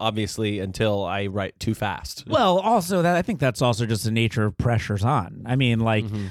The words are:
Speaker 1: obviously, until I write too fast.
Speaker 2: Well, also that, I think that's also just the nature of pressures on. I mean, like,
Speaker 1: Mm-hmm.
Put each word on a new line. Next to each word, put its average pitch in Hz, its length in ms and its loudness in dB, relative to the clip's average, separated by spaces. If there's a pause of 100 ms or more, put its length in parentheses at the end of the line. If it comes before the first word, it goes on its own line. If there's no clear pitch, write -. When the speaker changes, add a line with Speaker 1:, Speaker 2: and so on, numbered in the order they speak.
Speaker 1:
obviously, 107 580 -2
until 98 460 0
I 101 240 -4
write 98 320 -6
too 110 140 -2
fast. - 520 -8
Speaker 2:
Well, 190 320 4
also 190 440 2
that, 175 140 2
I 175 60 2
think 185 160 -4
that's 131 240 0
also 117 240 2
just 110 180 0
the 110 60 0
nature 113 340 2
of 104 140 0
pressures 107 460 0
on. 123 420 -2
I 120 100 0
mean, 120 240 4
like, 110 260 2
Speaker 1:
Mm-hmm. 104 240 -4